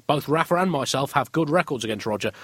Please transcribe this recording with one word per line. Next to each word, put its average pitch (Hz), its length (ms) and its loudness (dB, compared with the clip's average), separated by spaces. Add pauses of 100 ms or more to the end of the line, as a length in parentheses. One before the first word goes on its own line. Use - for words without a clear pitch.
Both 147 200 0
Rafa 160 280 2
and 185 120 2
myself 139 440 -2
have 131 180 2
good 156 180 0
records 147 360 0
against 110 200 -4
Roger, 107 280 -2 (120)